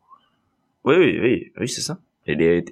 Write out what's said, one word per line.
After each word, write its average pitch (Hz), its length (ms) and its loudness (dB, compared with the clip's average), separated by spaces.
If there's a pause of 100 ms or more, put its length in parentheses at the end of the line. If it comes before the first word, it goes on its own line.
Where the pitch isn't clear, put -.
(840)
Oui, 139 120 4
oui, 120 240 4
oui, 113 380 -2
oui, 117 100 -4
c'est - 120 -8
ça. 156 180 -8 (280)
Et 73 100 -2
les, 85 360 2